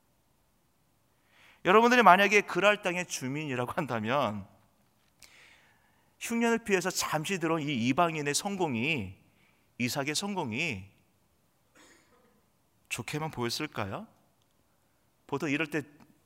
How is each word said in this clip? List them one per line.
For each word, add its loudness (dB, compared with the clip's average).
여러분들이 6
만약에 8
그랄 2
땅의 -4
주민이라고 -6
한다면 -2
흉년을 0
피해서 0
잠시 -4
들어온 0
이 -2
이방인의 0
성공이, -4
이삭의 -4
성공이 -6
좋게만 -6
보였을까요? -6
보통 -6
이럴 -2
때 -4